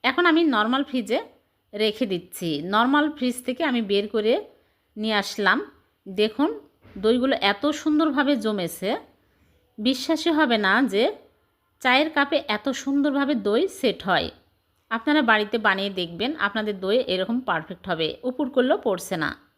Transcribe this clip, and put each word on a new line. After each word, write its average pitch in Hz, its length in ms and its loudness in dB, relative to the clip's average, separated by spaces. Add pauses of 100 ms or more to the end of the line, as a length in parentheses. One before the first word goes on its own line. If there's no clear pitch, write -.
এখন 262 220 2
আমি 330 220 6
নরমাল 247 360 2
ফ্রিজে 247 360 -2 (540)
রেখে 214 320 -2
দিচ্ছি। 180 440 -6 (220)
নরমাল 262 420 4
ফ্রিজ 254 300 -2
থেকে 262 200 -4
আমি 247 180 0
বের 202 280 0
করে 220 240 2 (640)
নিয়ে 214 180 -2
আসলাম। 202 420 0 (480)
দেখুন 214 440 0 (460)
দইগুলো 240 400 2 (160)
এত 302 120 -4 (100)
সুন্দরভাবে 302 640 0
জমেছে, 202 540 -4 (840)
বিশ্বাসই 302 560 0
হবে 285 240 2
না 196 160 2 (140)
যে 196 160 0 (760)
চায়ের 269 320 4
কাপে 285 240 2 (120)
এত 208 160 -4 (100)
সুন্দরভাবে 277 580 0 (140)
দই 220 160 2 (160)
সেট 226 240 0
হয়। 165 260 2 (600)
আপনারা 294 320 2
বাড়িতে 214 340 2
বানিয়ে 196 420 0
দেখবেন, 175 400 -4
আপনাদের 208 400 -2
দই 190 180 0 (100)
এরকম 185 340 -2
পারফেক্ট 175 460 -4
হবে, 160 200 -2 (160)
উপর 254 260 -4
করলেও 254 340 2
পড়ছে 185 340 -2
না। 156 120 -2 (280)